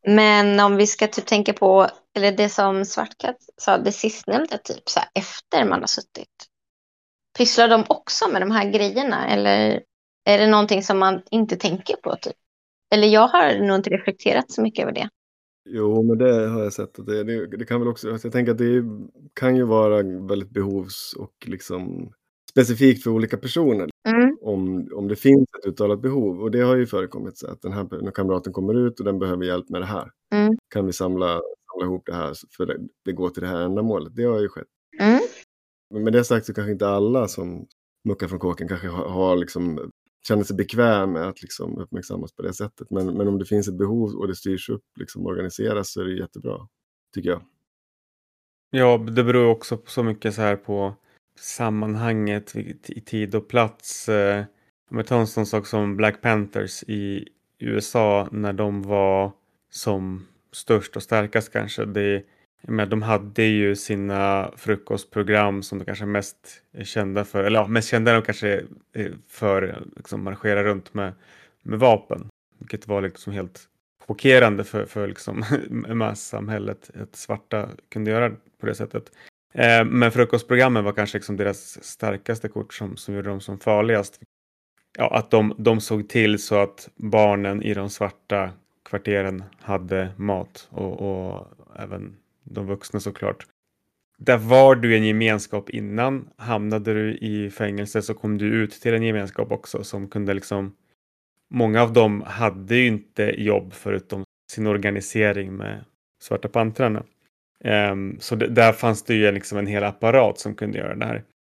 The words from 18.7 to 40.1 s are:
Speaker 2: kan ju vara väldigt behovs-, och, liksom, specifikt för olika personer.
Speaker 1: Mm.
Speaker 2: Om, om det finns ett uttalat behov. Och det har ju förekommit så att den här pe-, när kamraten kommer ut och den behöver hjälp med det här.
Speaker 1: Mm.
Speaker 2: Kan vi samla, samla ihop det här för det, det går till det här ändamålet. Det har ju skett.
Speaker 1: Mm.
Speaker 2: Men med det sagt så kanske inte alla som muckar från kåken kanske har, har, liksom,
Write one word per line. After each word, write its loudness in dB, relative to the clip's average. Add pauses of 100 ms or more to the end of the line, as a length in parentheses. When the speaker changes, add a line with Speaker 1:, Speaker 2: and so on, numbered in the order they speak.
Speaker 2:
kan 2
ju 4
vara 4
väldigt -4
behovs-, -4
och, -14 (120)
liksom, -10 (380)
specifikt 4
för -2
olika 0
personer. 0 (180)
Speaker 1:
Mm. 4
Speaker 2:
Om, -2
om -6
det -2
finns 6 (100)
ett -8
uttalat 0
behov. -2
Och -4
det 0
har 4
ju 2
förekommit -6
så -14
att -14
den -8
här -6
pe-, -10
när -6
kamraten -2
kommer -2
ut 2
och -8
den -2
behöver -2
hjälp -4
med -6
det -6
här. -8 (220)
Speaker 1:
Mm. 2 (100)
Speaker 2:
Kan -2
vi -4
samla, -2 (320)
samla -6
ihop -6
det -8
här -6 (220)
för -4
det, -6 (260)
det -4
går -2
till -10
det -6
här -4
ändamålet. -2
Det -2
har 2
ju 0
skett. -12 (340)
Speaker 1:
Mm. 6 (680)
Speaker 2:
Men -6
med 2
det 6
sagt 0
så -8
kanske -4
inte 0
alla 2
som -10 (380)
muckar -4
från -6
kåken -4
kanske -6
har, -6
har, 2
liksom, -6 (380)